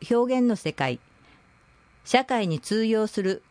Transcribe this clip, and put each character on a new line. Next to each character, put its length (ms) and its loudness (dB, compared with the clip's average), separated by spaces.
表 280 2
現 80 4
の 80 2
世 180 -4
界、 260 -2
社 220 2
会 220 0
に 120 -2
通 260 -2
用 220 2
す 160 -4
る 260 -2